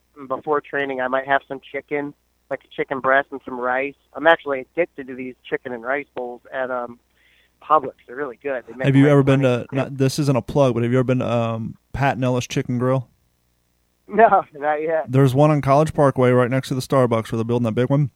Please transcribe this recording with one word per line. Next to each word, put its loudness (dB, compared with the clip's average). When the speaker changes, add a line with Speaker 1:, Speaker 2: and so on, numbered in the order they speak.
Speaker 1:
before -2
training, -4
I -2
might -2
have 2
some -10
chicken, -8
like -8
a -20
chicken -8
breast 0
and -10
some -8
rice. -4
I'm -4
actually 2
addicted -6
to -12
these -12
chicken -8
and -10
rice -6
bowls -10
at, -6
um, -8
Publix. 0
They're -16
really -8
good. -6
They -16
make -6
Speaker 2:
Have 4
you 8
Speaker 1:
them 6
Speaker 2:
ever 6
Speaker 1:
right 4
Speaker 2:
been 2
Speaker 1:
when 0
Speaker 2:
to, -10
not, -6
this 0
isn't 0
a -2
plug, 0
but 0
have 0
you 2
ever 2
been 0
to, -4
um, -4
Pat 0
and -4
Ellis -2
Chicken -4
Grill? 0
Speaker 1:
<laughs> -20
No, 4
not -4
yet. -2
Speaker 2:
There's 4
one 6
on 2
College 2
Parkway 4
right 4
next -2
to -4
the -2
Starbucks 0
where -2
they're -2
building 0
that 0
big 0
one. 0